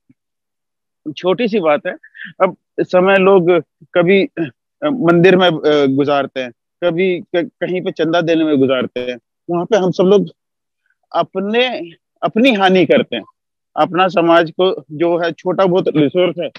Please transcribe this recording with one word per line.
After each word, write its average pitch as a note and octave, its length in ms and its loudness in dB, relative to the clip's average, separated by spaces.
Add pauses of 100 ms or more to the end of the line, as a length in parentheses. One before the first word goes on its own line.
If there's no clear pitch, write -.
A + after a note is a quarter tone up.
(1160)
छोटी F#3+ 300 -2
सी G3+ 120 -2
बात D#3 280 0
है। - 80 -8 (480)
अब G#3+ 140 -2 (220)
समय F#3 360 2
लोग F#3 360 4 (420)
कभी, F3+ 320 2
अ, E3 200 -6 (380)
मंदिर E3+ 540 4
में, F#3 100 4
अ, D3+ 380 2
गुजारते C#3 540 -2
हैं, B2 120 -8 (320)
कभी F3 360 0
क-, E3+ 300 -4 (100)
कहीं F3 220 -4
पे F3+ 100 -6
चंदा E3 300 0
देने E3 220 0
में D#3 140 0
गुजारते B2+ 420 -2
हैं, B2 180 -6 (320)
वहां E3+ 160 -4
पे G#3+ 120 0
हम F#3 140 0
सब G3 120 0
लोग F#3+ 240 2 (880)
अपने, G3 760 -4 (320)
अपनी B3 300 2
हानि F#3 320 2
करते B2 300 2
हैं। G#2+ 80 -8 (520)
अपना D#3 320 0
समाज E3+ 440 2
को F3+ 400 -2
जो E3+ 260 -2
है E3+ 140 -4
छोटा F3+ 340 -2
बहुत F3+ 220 0
resource D#3+ 520 0
है D3+ 200 -8